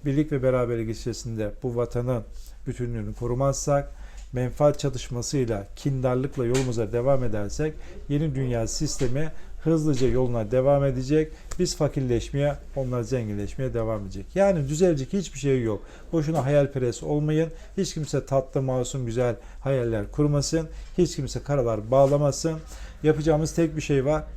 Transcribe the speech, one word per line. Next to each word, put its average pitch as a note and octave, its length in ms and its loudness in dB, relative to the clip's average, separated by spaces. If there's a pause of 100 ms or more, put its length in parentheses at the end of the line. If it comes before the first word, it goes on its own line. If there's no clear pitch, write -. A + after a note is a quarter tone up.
Birlik D3 280 2
ve C3 100 0
beraberlik A#2 540 2
içerisinde A2 540 -4 (120)
bu A#2+ 140 -2
vatanın A#2+ 460 0 (440)
bütünlüğünü A#2 480 -4
korumazsak, C3+ 760 0 (400)
menfaat B2+ 460 2
çatışmasıyla, A#2 880 -2 (100)
kindarlıkla C3 720 0
yolumuza A#2+ 460 0
devam B2+ 320 4
edersek G#2+ 500 0 (340)
yeni D3 260 0
dünya A#2+ 320 0
sistemi A#2+ 680 0 (340)
hızlıca D3+ 420 4
yoluna A#2+ 420 2
devam C#3 340 4
edecek. C#3 480 0 (260)
Biz F3 180 0
fakirleşmeye, C#3 800 0 (220)
onlar B2 260 -2
zenginleşmeye A2 720 -4
devam A2 280 -2
edecek. F#2+ 320 -10
Yani F3+ 340 4
düzelecek D#3 440 2
hiçbir F#3 260 -4
şey C3+ 240 2
yok. G#2+ 200 -2 (300)
Boşuna D#3 320 2
hayalperest C#3 580 2
olmayın. D3+ 480 2 (260)
Hiç - 180 -2
kimse D3 320 -2
tatlı, C3+ 360 0
masum, B2+ 440 -2
güzel A#2+ 300 0 (240)
hayaller A#2 520 0
kurmasın. D3 560 2 (300)
Hiç E3+ 180 2
kimse B2+ 260 -4
karalar A#2 480 0
bağlamasın. C#3+ 680 4 (440)
Yapacağımız D3+ 520 2
tek D#3+ 220 2
bir D3 60 -4
şey C#3 220 2
var. D3+ 200 2 (120)